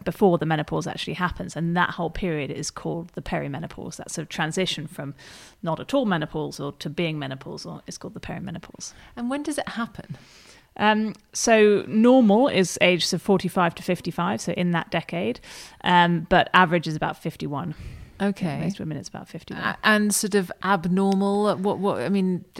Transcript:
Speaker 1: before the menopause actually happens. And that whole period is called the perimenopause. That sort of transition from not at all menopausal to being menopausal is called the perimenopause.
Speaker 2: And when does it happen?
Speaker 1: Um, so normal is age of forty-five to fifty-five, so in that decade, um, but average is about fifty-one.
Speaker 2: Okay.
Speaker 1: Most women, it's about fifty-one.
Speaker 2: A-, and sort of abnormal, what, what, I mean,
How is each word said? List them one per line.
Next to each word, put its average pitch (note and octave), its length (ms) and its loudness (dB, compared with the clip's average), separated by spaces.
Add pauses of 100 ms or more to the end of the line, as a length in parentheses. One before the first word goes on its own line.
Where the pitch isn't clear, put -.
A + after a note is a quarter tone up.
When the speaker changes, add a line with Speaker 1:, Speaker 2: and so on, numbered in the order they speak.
Speaker 1:
before F3 340 4
the E3 80 -4
menopause D#3 400 -2
actually - 280 -8
happens. F3+ 420 -4
And E3+ 200 -2
that F3 140 2
whole E3 200 -4
period D#3 420 -4
is - 180 -8
called E3+ 440 -8
the - 80 -10
perimenopause. - 760 -8
That - 160 -14
sort E3 100 -6
of D3+ 60 -12
transition D#3+ 580 -4
from C#3 300 -12 (480)
not D#3+ 160 -2
at - 140 -8
all C4+ 120 2
menopausal D3+ 720 -4
to E3 120 -8
being D#3+ 280 -4
menopausal D3 680 -10
is F3 100 -14
called - 160 -14
the E3 60 -14
perimenopause. - 720 -12 (240)
Speaker 2:
And A#3+ 160 -6
when C#4+ 120 -4
does D4 120 -4
it - 120 -6
happen? - 480 -10 (600)
Speaker 1:
Um, G#3+ 380 2 (180)
so G#3+ 540 6
normal A#3 600 8
is - 340 2
age F3+ 320 4
of E3+ 80 -2
forty-five F3+ 540 2
to - 60 -14
fifty-five, F3+ 600 -2
so - 100 -4
in F3 200 0
that E3 180 -2
decade, F3+ 500 -4 (440)
um, F3 440 6
but F3 240 4
average F3 340 4
is D#3 100 -4
about D#3 260 -4
fifty-one. D3+ 520 -8 (460)
Speaker 2:
Okay. F#3 400 -2
Speaker 1:
Most E3+ 180 -4
women, D#3 200 -8
it's - 100 -12
about - 200 -14
fifty-one. - 360 -10
Speaker 2:
A-, - 180 -4
and G#3 320 4
sort G#3 220 0
of F#3+ 160 0 (100)
abnormal, G3 920 2
what, F#3+ 220 -2
what, F3+ 200 0
I B2 100 -2
mean, F#3 360 0 (160)